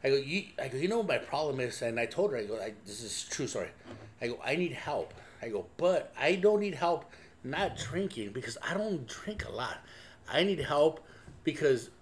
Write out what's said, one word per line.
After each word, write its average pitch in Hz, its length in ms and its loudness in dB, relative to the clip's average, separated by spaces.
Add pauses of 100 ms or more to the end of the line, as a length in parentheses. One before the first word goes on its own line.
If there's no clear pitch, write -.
I 135 60 4
go, 139 60 8
"You," 143 280 0 (180)
I - 60 -4
go, 127 100 -4
"You 165 100 0
know 226 100 2
what 202 100 0
my 123 100 4
problem 143 400 0
is?" 123 240 -2
And 117 160 0
I 117 80 2
told 190 240 0
her, 123 80 -2
I 107 60 -2
go, 107 160 -4
I, 104 140 -6 (120)
"This 104 160 -10
is - 260 -8
true 127 200 -4
story." 90 220 -4 (520)
I 120 60 -2
go, 120 160 -4
"I 131 100 0
need 170 180 0
help." 117 400 -4 (300)
I 117 60 -6
go, 101 180 -2 (100)
But 180 420 4
I 160 180 4
don't 208 240 6
need 202 160 -2
help 170 280 2 (420)
not 165 300 -2
drinking 135 560 -4
because 120 240 -6 (100)
I 165 60 -2
don't 190 340 -2
drink - 400 -8
a - 40 -8
lot. 113 260 -4 (500)
I 151 160 4
need 190 180 4
help 147 440 4 (380)
because 139 480 4 (120)